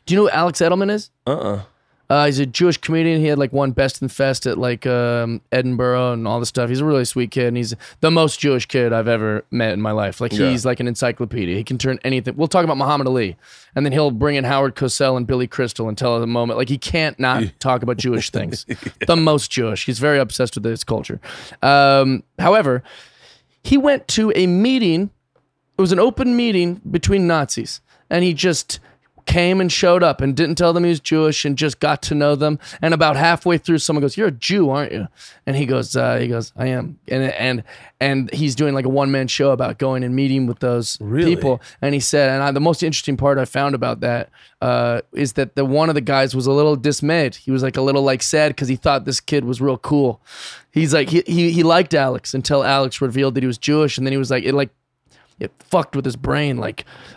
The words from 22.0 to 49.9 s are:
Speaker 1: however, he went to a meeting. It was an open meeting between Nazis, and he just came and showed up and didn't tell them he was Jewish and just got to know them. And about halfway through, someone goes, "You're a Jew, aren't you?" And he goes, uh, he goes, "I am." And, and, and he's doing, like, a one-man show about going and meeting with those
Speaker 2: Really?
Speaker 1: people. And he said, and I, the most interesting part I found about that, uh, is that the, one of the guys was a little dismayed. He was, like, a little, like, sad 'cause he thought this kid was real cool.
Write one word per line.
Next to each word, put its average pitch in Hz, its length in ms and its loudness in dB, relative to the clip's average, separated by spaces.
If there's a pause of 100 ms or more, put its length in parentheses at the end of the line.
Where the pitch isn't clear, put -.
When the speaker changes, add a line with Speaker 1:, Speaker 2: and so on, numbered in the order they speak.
Speaker 1:
however, 156 460 2 (800)
he 277 120 2
went 277 320 2
to 220 280 2
a 185 100 4
meeting. 202 640 2 (640)
It - 60 0
was 175 80 2
an 185 80 4
open 247 380 2
meeting 190 520 0
between 185 380 2
Nazis, 143 540 -2 (280)
and 175 140 2
he 180 100 2
just 160 460 -2 (480)
came 175 340 4
and 180 120 0
showed 180 320 4
up 147 160 2
and 135 160 0
didn't 156 180 0
tell 170 180 4
them 175 120 2
he 175 40 2
was 165 120 0
Jewish 156 440 0
and 143 140 -2
just 147 220 -2
got 147 200 0
to - 140 -4
know 147 220 2
them. 151 240 0 (200)
And 165 140 2
about 151 220 2
halfway 170 420 2
through, 165 200 2
someone 151 220 -2
goes, 139 160 0
"You're 208 120 0
a - 20 0
Jew, 156 400 0
aren't 143 220 -2
you?" - 160 -6 (380)
And 135 100 -2
he 143 100 0
goes, 123 300 -2
uh, 123 220 0
he 120 100 -2
goes, 117 280 -6
"I 127 120 -4
am." 127 300 -6 (100)
And, 131 160 -2
and, 123 400 -2 (360)
and 135 320 0
he's 143 220 -2
doing, 143 180 0
like, 135 140 -2
a - 20 0
one-man 139 380 0
show 139 240 0
about 113 280 -2
going 131 260 -2
and 123 100 -4
meeting 135 320 0
with 117 140 -4
those 120 400 -2
Speaker 2:
Really? 151 340 0
Speaker 1:
people. 135 260 0 (220)
And 139 100 0
he 143 80 0
said, 139 300 2
and 135 120 0
I, 143 100 0
the 139 80 -2
most 160 240 2
interesting 147 320 -2
part 139 200 2
I 127 100 0
found 139 280 -2
about 117 260 -4
that, 120 300 -4 (320)
uh, 120 380 0 (120)
is 135 200 -4
that 135 240 -4
the, 139 80 0
one 151 240 2
of 151 80 0
the 143 40 2
guys 135 360 0
was 127 100 -2
a 139 60 4
little 147 240 4
dismayed. 147 580 0
He - 160 -8
was, 131 140 0
like, 131 120 -4
a 135 60 -2
little, 139 200 2
like, 135 200 0
sad 151 340 2
'cause 131 120 -4
he 131 80 0
thought 139 300 0
this 135 140 -4
kid 143 240 -2
was 123 160 -4
real 131 180 0
cool. 139 420 0 (500)